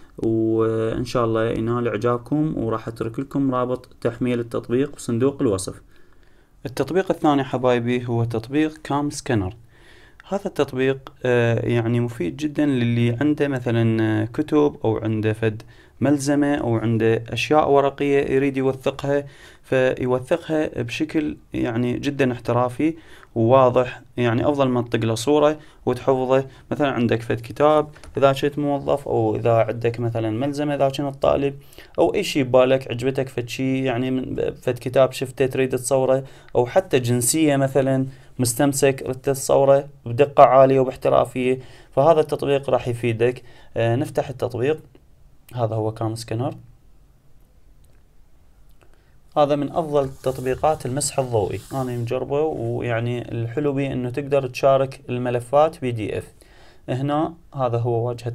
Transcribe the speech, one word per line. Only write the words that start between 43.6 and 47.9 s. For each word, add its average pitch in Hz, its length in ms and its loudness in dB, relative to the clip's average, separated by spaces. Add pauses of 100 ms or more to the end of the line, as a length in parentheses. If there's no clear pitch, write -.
آه، 117 200 0
نفتح 151 320 -2
التطبيق. 127 520 -4 (760)
هذا 117 200 -2
هو 110 180 -2
كام 110 220 -4
سكانر. 120 400 -6 (2750)